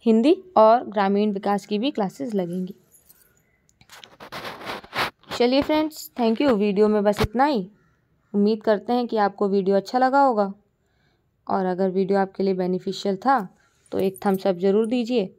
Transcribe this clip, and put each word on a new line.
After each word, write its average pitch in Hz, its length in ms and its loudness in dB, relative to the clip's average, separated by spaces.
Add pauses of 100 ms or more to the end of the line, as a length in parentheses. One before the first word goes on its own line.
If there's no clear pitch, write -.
हिंदी 226 260 4 (240)
और 220 300 6
ग्रामीण 202 460 0
विकास 202 340 -4
की 208 120 -4
भी 254 120 -2
क्लासेज 233 440 -6
लगेंगी। 185 400 -4 (2500)
चलिए 247 320 2
फ्रेंड्स, 302 540 -4
thank 226 240 0
you। 285 120 4
वीडियो 208 360 2
में 214 160 2
बस 208 180 0
इतना 233 220 0
ही। 247 220 0 (680)
उम्मीद 208 280 2
करते 214 300 0
हैं 240 140 -2
कि 226 120 -4
आपको 202 300 0
वीडियो 196 280 2
अच्छा 196 220 -2
लगा 262 220 2
होगा, 208 320 2 (920)
और 190 200 -2
अगर 185 240 -2
वीडियो 190 280 -2
आपके 190 240 -4
लिए 190 120 0
बेनिफिशियल 185 640 -4
था 240 280 0 (460)
तो 190 60 -4
एक 190 260 -2
थम्स 190 220 0
अप 196 120 0
ज़रूर 196 280 2
दीजिए। 240 380 -2 (140)